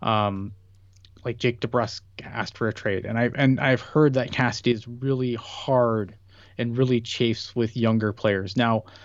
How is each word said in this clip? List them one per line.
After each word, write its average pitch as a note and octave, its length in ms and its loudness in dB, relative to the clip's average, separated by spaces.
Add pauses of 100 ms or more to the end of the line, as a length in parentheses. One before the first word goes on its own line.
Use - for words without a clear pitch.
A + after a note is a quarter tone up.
um, G#2 500 0 (720)
like A#2 140 -6
Jake A#2+ 220 -2
DeBrusk A#2 400 -2 (240)
asked - 340 -8
for A#2 100 -2
a G#2 40 -2
trade, G2 340 -4
and A2 100 -4
I, A#2+ 200 2
and C3 240 4
I've C3 200 2
heard D3+ 340 4
that B2+ 180 -2
Cassidy B2 400 0
is A2 160 -4
really B2+ 460 -2
hard A2+ 840 0 (420)
and A#2 180 -2
really B2+ 240 2
chafes A#2 540 -2
with A#2 220 -2
younger A2+ 360 2
players. G2 440 0
Now, A#2 280 2 (200)